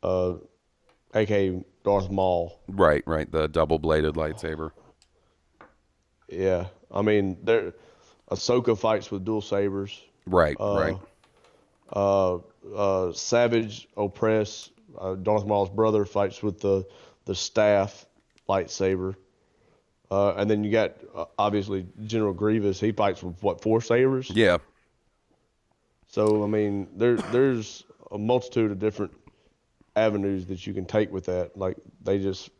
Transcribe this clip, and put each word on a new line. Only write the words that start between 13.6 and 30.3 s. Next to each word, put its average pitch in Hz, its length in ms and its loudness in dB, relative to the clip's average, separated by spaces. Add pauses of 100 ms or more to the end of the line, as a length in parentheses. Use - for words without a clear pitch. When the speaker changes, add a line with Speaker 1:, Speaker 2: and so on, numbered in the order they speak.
Speaker 1:
Opress, 104 720 -2 (280)
uh, 95 180 -6
Darth 104 300 0
Maul's 101 240 0
brother, 107 360 2
fights 101 360 -4
with 101 200 -4
the, 98 240 0 (400)
the 98 100 -4
staff 104 680 0 (420)
lightsaber. 95 680 -2 (960)
Uh, 98 280 2
and 104 120 0
then 104 140 2
you 104 80 -2
got, 107 200 2 (240)
uh, 82 100 -8 (140)
obviously, 101 460 -2 (200)
General 107 280 -2
Grievous. 104 460 0
He 110 120 0
fights 98 320 -2
with, 87 200 -12
what, 92 180 -2
four 113 200 2
sabers? 127 480 2
Speaker 2:
Yeah. 95 280 4 (1500)
Speaker 1:
So, 107 360 2
I 104 40 -2
mean, 101 480 -2
there, 117 200 4
there's 113 680 0 (280)
a 104 60 -8
multitude 113 540 0
of 98 80 -6
different 104 320 -2 (840)
avenues 98 520 0